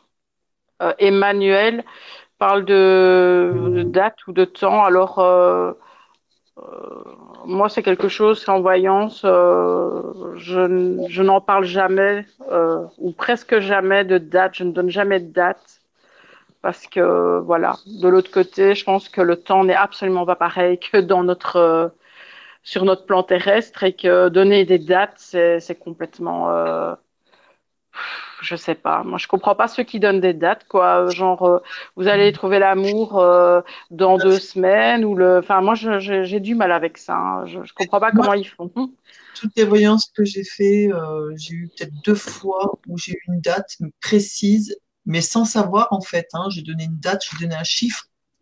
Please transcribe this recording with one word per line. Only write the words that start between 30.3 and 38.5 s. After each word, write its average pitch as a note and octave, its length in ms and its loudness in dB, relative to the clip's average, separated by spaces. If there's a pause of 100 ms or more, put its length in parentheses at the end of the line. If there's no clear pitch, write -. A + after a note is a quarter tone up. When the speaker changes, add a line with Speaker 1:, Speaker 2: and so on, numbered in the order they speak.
Speaker 1:
dates, E3+ 340 -4
quoi. F3+ 440 2
Genre, F#3 320 -2
euh, F3 160 4 (380)
vous F#3 100 -2
allez G3+ 240 4
trouver F#3+ 260 -2
l'amour, G3 640 0
euh, F3 420 4 (300)
dans F#3 260 2
deux F#3+ 220 4
semaines A3 640 0
ou G#3 80 -2
le, F#3 240 4
enfin, F#3 240 2
moi, G#3 140 2
je, G#3+ 240 -4
je, G3 240 -4
j'ai G3 160 -4
du G#3+ 160 -4
mal F#3+ 160 0
avec E3 260 -2
ça, - 180 -8
hein. F#3 300 -4
Je, F3 180 -14
je - 120 -20
comprends F#3+ 240 -2
pas A3 120 0
Speaker 2:
Moi, A3+ 120 4
Speaker 1:
comment G3+ 100 0
ils G3 140 -4
font. F3 240 -14 (640)